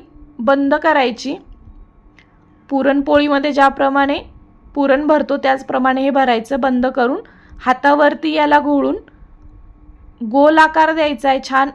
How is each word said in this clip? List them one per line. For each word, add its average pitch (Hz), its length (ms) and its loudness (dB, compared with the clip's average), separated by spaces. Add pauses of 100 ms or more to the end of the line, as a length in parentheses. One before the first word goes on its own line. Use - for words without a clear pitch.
(400)
बंद 277 360 0
करायची. 285 600 -2 (1300)
पुरणपोळीमध्ये 285 840 0
ज्याप्रमाणे 277 680 0 (560)
पुरण 277 320 0
भरतो 285 300 0
त्याचप्रमाणे 262 640 -2
हे 277 80 0
भरायचं 254 520 0
बंद 254 260 0
करून 262 340 -2 (400)
हातावरती 294 720 0
याला 294 280 2
घोळून 285 360 -2 (1300)
गोल 277 340 4
आकार 311 360 2
द्यायचा 294 360 -2
आहे 269 120 0
छान 269 340 -2